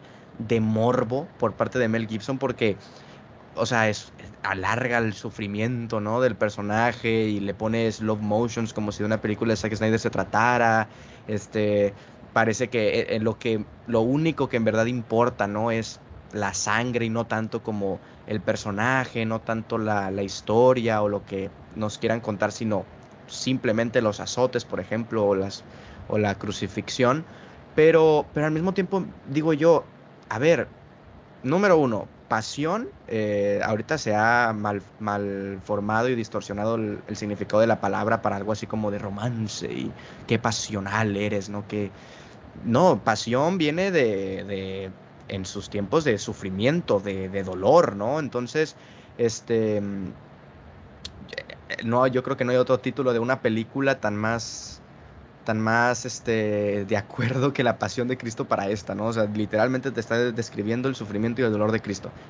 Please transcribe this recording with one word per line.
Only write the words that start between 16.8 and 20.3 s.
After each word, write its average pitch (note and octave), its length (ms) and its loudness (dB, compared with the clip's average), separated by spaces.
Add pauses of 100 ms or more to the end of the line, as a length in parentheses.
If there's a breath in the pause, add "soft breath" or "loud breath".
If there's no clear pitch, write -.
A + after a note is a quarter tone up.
y A2+ 40 0
no A2+ 180 -2
tanto A2 340 -4
como G2+ 380 -4 (260 loud breath)
el G#2+ 160 -4
personaje, A2+ 840 -2
no A2 140 -2
tanto A2+ 380 -4
la, G#2+ 320 0
la G2 140 -2
historia A2+ 800 4